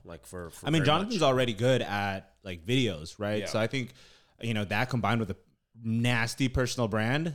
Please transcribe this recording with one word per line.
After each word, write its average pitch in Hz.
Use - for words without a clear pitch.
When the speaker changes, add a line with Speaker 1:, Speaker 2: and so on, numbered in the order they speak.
Speaker 1:
like, 85
for, 87
for -
Speaker 2:
I 143
mean, 160
Speaker 1:
very 123
Speaker 2:
Jonathan's 185
Speaker 1:
much. 156
Speaker 2:
already 127
good 120
at, 98
like, 87
videos, 101
right? 104
Speaker 1:
Yeah. 95
Speaker 2:
So 80
I 113
think, 127
you 113
know, 107
that 107
combined 113
with 101
a -
nasty 117
personal 127
brand, 131